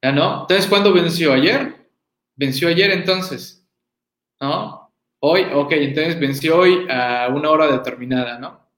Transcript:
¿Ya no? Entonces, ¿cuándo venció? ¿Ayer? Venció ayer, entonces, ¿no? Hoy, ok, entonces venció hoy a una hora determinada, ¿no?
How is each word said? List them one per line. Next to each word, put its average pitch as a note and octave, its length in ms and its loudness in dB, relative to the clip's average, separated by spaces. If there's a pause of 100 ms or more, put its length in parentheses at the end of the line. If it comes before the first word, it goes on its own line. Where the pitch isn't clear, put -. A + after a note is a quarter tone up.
¿Ya C3+ 100 0
no? D3 300 0
Entonces, F#3+ 240 0
¿cuándo G3+ 260 2
venció? E3+ 400 2
¿Ayer? G3 440 0 (600)
Venció C#3 320 -4
ayer, F3+ 220 2
entonces, F3+ 720 -6 (800)
¿no? C#3 500 -8 (280)
Hoy, E3 220 4 (120)
ok, C#3+ 200 0
entonces D3+ 460 -2
venció C#3 380 0
hoy F3+ 320 4
a B2 420 -2
una D3 200 0
hora D#3 160 4
determinada, B2+ 720 -4
¿no? - 280 -18 (100)